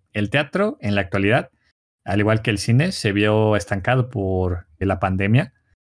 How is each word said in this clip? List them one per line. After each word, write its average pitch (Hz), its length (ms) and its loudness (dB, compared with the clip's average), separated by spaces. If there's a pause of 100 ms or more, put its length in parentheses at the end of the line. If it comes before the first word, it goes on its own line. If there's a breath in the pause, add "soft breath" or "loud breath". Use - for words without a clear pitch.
(140)
el 104 160 -2
teatro 180 520 -2
en 202 140 -2
la 202 60 0
actualidad, 196 480 0 (560)
al 98 140 -2
igual 110 220 2
que 113 100 -2
el 101 80 0
cine, 143 320 2
se 107 220 -2
vio 107 420 2
estancado 113 540 -2
por, 92 580 -2 (120)
eh, 98 60 -2
la 92 140 -2
pandemia. 98 540 0 (420)